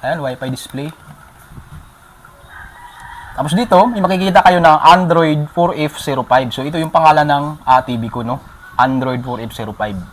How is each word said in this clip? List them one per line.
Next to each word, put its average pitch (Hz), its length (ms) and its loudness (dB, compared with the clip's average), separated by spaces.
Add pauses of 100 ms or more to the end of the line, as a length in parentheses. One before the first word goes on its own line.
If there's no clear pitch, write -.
Ayan, 151 160 -4
Wi-Fi 131 320 -8
display. 139 400 -10 (2500)
Tapos 156 160 -2
dito, 208 320 2
may 220 160 -2
makikita 185 400 2
kayo 180 160 6
na 160 240 4
Android 165 720 4
four 170 160 0
F 151 320 -6
zero 131 240 -4
five. 127 240 2
So, 135 160 -8
ito 160 80 -8
yung 160 160 -4
pangalan 156 320 4
ng, 147 220 0 (180)
ah, 127 160 4
T 127 160 -6
V 113 160 -6
ko, 117 160 -8
no? 127 160 -8 (360)
Android 127 400 0
four 123 240 -8
F 113 80 -12
zero 107 240 -10
five. 104 240 -8 (140)